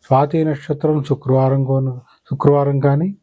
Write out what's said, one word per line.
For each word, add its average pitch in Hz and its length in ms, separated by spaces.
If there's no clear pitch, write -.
స్వాతి 143 340
నక్షత్రం 151 460
శుక్రవారం 131 600
కోను-, 131 320
శుక్రవారం 143 480
కానీ 147 220